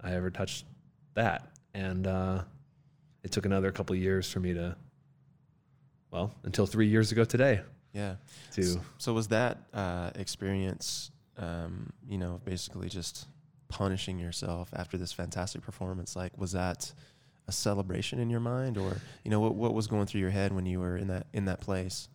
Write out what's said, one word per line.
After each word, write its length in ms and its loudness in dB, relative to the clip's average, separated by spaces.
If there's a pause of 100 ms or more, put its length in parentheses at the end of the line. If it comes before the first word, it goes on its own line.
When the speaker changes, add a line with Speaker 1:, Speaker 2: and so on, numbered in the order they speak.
Speaker 1:
I 120 -2
ever 160 0
touched 360 -4 (500)
that. 340 2 (240)
And, 340 0
uh, 340 2 (840)
it 80 -8
took 140 2
another 260 4
couple 240 -2
of 60 2
years 300 2
for 80 -2
me 140 2
to, 220 -2 (1400)
well, 220 -2 (100)
until 220 4
three 220 6
years 240 6
ago 140 6
today. 360 4 (320)
Speaker 2:
Yeah. 220 -4 (360)
Speaker 1:
To 100 0
Speaker 2:
S-, 160 4 (220)
so 140 0
was 160 2
that, 280 4 (160)
uh, 420 -2
experience, 960 -2 (260)
um, 540 -6 (160)
you 100 -4
know, 280 -4
basically 420 -6
just 400 -8 (420)
punishing 480 0
yourself 560 -4
after 240 -4
this 140 -4
fantastic 500 -4
performance, 540 -6
like, 220 -6
was 140 -4
that 420 -2 (540)
a 40 -6
celebration 680 0
in 100 2
your 100 0
mind, 380 0
or, 200 0 (260)
you 80 -2
know, 80 6
what, 160 4
what 180 2
was 140 2
going 180 2
through 160 0
your 80 4
head 240 2
when 120 0
you 140 0
were 160 0
in 120 -2
that, 260 -2
in 120 0
that 140 0
place? 540 -2